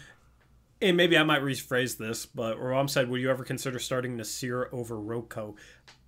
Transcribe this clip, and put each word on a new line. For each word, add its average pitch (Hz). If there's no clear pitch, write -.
And 185
maybe 170
I 156
might 151
rephrase 127
this, 113
but 113
Ram 131
said, 139
"Would 127
you 131
ever 127
consider 127
starting 123
Nasir 123
over 117
Rocco?" 110